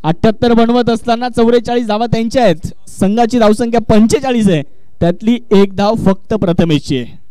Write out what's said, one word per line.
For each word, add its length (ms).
अठ्ठ्याहत्तर 500
बनवत 360
असताना 400
चौवेचाळीस 580
धावा 180
त्यांच्या 380
आहेत. 240
संघाची 520
धावसंख्या 420
पंचेचाळीस 680
आहे, 120
त्यातली 400
एक 240
धाव 200
फक्त 380
प्रथमेशची 640
आहे. 220